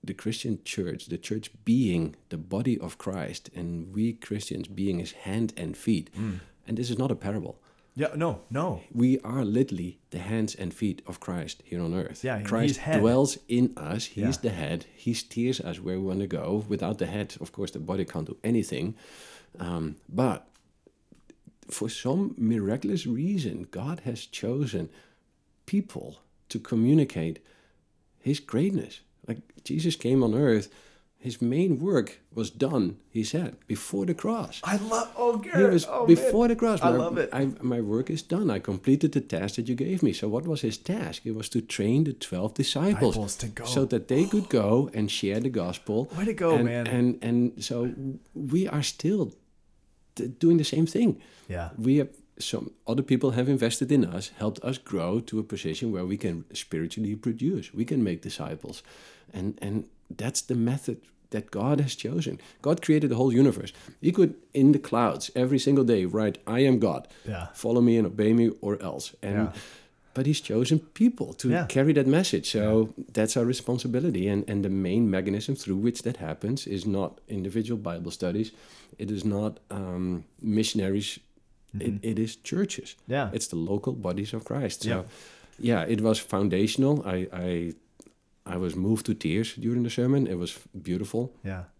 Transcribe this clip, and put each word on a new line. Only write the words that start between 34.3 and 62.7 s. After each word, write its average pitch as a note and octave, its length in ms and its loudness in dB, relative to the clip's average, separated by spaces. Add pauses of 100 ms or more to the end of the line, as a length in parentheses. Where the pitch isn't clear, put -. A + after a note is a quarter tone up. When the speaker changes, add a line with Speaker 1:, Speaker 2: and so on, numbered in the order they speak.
Speaker 2:
I G3 140 0
love, A3+ 400 -2
oh, A#3 260 2
Speaker 1:
He - 80 -10
Speaker 2:
Garrett, G3 220 8
Speaker 1:
was E3+ 160 4
Speaker 2:
oh, A#3 180 0
man. G3 80 10
Speaker 1:
before G#3 320 6
the A#3 80 4
cross. A3 280 2
Speaker 2:
I C3+ 80 6
Speaker 1:
"My, A2+ 60 4
Speaker 2:
love E3+ 220 0
it. C#3+ 140 0
Speaker 1:
I, C3+ 140 2 (160)
my B2 180 0
work A2 300 0
is D#3+ 120 -4
done. F#3 260 0
I G2+ 120 0
completed C3+ 500 2
the C#3 120 0
task F#2 340 -4
that A#2 120 -4
you B2 60 0
gave E3+ 300 0
me." A2+ 80 4
So - 160 -4
what B2 180 -2
was D#3 140 -2
his A2 180 -4
task? F3+ 480 -6
It A2+ 80 -4
was A2 140 -8
to A#2 120 0
train A#2 440 0
the D3 80 -2
twelve F2+ 420 -6
disciples C#3+ 600 2
Speaker 2:
Disciples G#2 240 -4
to - 100 -6
go. - 160 -10
Speaker 1:
so B2+ 220 2
that A#2 200 0
they D3+ 200 4
could G#3 220 0
go A#2+ 460 4
and G#2+ 160 0
share G2+ 300 -2
the B2+ 80 -2
gospel. G#2+ 680 -2
Speaker 2:
Way F#3+ 100 -2
to A3 80 -2
go, E3+ 220 2
Speaker 1:
And, A#2+ 80 4
Speaker 2:
man. A#2+ 220 -2
Speaker 1:
and, B2 380 2
and A#2+ 400 0
so A#2+ 280 -2 (420)
we D#3+ 340 0
are D3 160 -2
still E3+ 480 0 (840)
d-, - 140 -4
doing E3 300 6
the D3+ 60 4
same D#3+ 220 2
thing. G#3+ 340 2 (280)
Speaker 2:
Yeah. F2 280 -6
Speaker 1:
We B2+ 200 4
have, C#3 140 2 (280)
some - 320 -6 (160)
other A#2+ 160 0
people C3 300 2
have B2+ 160 2
invested B2+ 420 2
in C3+ 140 6
us, F2 340 -6
helped G#2+ 240 -4
us C3 160 -4
grow F#2 420 -2
to A2 200 -6
a - 20 -4
position G2+ 480 -4
where F2+ 160 -4
we G2+ 120 -2
can E2+ 260 -4 (100)
spiritually G2+ 600 -4
produce, A#2 580 -4
we - 120 -2
can C3+ 180 0
make E2+ 180 0
disciples. - 600 -10 (500)
And, F#2+ 280 -4
and G2+ 280 -4 (200)
that's - 340 -4
the - 120 -4
method A#2+ 460 -2 (300)
that G#2+ 200 -6
God C3+ 300 2
has C3+ 160 0
chosen. D#3 420 -4 (240)
God E3 180 2